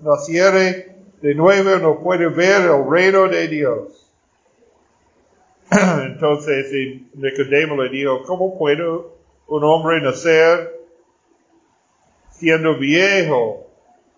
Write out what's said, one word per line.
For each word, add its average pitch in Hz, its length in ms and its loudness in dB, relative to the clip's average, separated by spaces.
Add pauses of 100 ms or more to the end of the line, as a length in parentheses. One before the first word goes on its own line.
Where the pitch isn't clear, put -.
naciere 180 880 0 (320)
de 147 120 0
nuevo 190 440 2
no 156 220 0
puede 170 280 0
ver 190 340 2
el 139 280 2
reino 190 380 4
de 170 200 -2
Dios. 135 540 -6 (1700)
<clears throat> 180 320 2
Entonces, 143 680 -2
y 131 420 -6
Nicodemo 139 680 -2
le 127 60 -2
dijo, 135 360 -4
"¿Cómo 185 340 -6
puede 151 260 0 (640)
un 151 180 -4
hombre 160 380 2
nacer 165 800 0 (1500)
siendo 160 460 0
viejo?" 151 960 -2 (480)